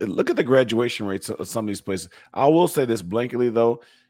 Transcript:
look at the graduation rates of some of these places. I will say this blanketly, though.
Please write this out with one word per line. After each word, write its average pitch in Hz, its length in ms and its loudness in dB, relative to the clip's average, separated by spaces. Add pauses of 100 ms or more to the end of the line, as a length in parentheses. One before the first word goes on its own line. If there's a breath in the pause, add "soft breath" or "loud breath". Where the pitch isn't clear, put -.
look 135 280 -2
at 175 60 0
the - 80 -2
graduation 117 640 2
rates 95 220 -6
of 95 180 -8
some 110 200 -6
of - 20 -4
these 98 120 -6
places. 90 280 -6 (240 loud breath)
I 135 160 2
will 165 180 4
say 143 180 0
this 113 180 -2
blanketly, 117 520 -2
though. 117 260 2 (300 soft breath)